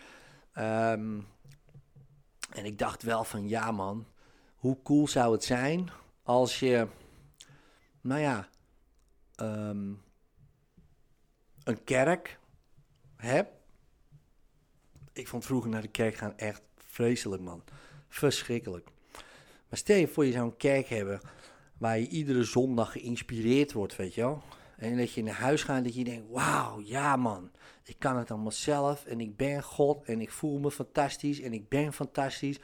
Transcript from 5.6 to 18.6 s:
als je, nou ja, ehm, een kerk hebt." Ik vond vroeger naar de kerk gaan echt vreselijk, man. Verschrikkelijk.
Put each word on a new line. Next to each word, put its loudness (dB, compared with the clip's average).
als 4
je, 4
nou 0
ja, 0
ehm, -4
een -4
kerk 2
hebt." 0
Ik -12
vond -6
vroeger 0
naar -2
de -8
kerk 0
gaan -8
echt -6
vreselijk, 0
man. -12
Verschrikkelijk. -2